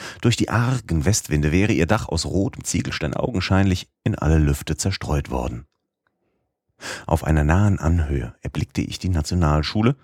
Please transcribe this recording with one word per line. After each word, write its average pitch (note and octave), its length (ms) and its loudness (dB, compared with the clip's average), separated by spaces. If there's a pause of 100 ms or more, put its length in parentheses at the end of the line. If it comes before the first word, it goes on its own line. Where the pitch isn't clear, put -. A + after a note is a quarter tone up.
(220)
Durch A#2+ 160 2
die - 120 0
argen A#2 560 0
Westwinde D2+ 460 2
wäre G2+ 220 2
ihr D2+ 120 4
Dach G#2 220 0
aus - 180 -2
rotem F2+ 380 -2
Ziegelstein - 500 -4
augenscheinlich F#2+ 760 0 (140)
in G#2 120 -2
alle - 220 2
Lüfte D2 400 0
zerstreut D2+ 520 -4
worden. B1 360 -6 (1400)
Auf D#2+ 180 0
einer D#2 200 2
nahen F#2+ 340 4
Anhöhe D2 640 0
erblickte - 400 -6
ich - 160 -6
die F#2 120 -4
Nationalschule, F2 960 0